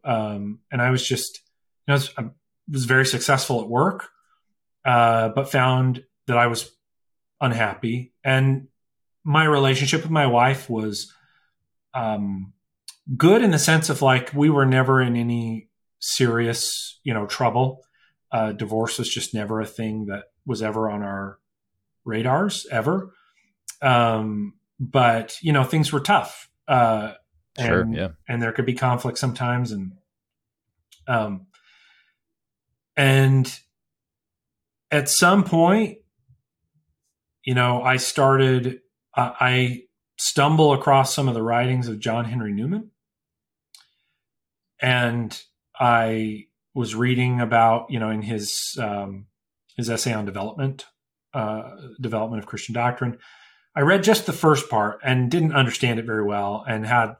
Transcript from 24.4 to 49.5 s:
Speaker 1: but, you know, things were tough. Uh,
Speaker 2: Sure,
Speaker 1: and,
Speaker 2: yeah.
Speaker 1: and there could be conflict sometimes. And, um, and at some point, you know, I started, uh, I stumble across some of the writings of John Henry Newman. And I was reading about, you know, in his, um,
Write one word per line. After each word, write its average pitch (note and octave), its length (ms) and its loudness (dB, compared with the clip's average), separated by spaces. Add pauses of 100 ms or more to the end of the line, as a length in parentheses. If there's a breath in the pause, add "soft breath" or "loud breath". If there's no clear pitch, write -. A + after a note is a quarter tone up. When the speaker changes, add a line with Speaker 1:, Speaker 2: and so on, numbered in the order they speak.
Speaker 1:
but, A#2+ 640 0
you D#3 120 0
know, C3+ 100 4
things D#3 300 0
were D3 80 0
tough. - 480 -2 (180)
Uh, A2+ 460 2 (460)
Speaker 2:
Sure, A2+ 220 0
Speaker 1:
and, A2+ 140 -4
Speaker 2:
yeah. F#2 140 -6 (200)
Speaker 1:
and A#2 100 -4
there A#2 120 -2
could B2+ 160 -4
be B2 80 -2
conflict B2 420 -2
sometimes. B2 540 -4
And, F#2+ 220 -8 (1160)
um, G#2+ 400 -4 (1500 soft breath)
and C3+ 560 4 (1400)
at C#3+ 180 0
some F#3 340 4
point, F#3 560 2 (1400)
you B2+ 120 -2
know, B2 260 2
I B2+ 160 2
started, C3 840 2 (340)
uh, B2 240 0
I B2+ 440 0 (340)
stumble D3 560 4
across C#3 400 4
some C3+ 140 0
of B2 60 0
the A2+ 100 -2
writings B2 440 0
of G#2+ 120 -8
John A#2 260 -4
Henry A2+ 280 -6
Newman. D#3+ 380 -6 (1900 soft breath)
And A#2+ 580 0 (400)
I A2+ 640 0 (280)
was A2 220 -4
reading B2 460 0
about, A#2 480 2
you A#2+ 100 -6
know, A2 100 -2
in G#2+ 120 -4
his, G#2 600 -8
um, G2+ 460 -8 (480)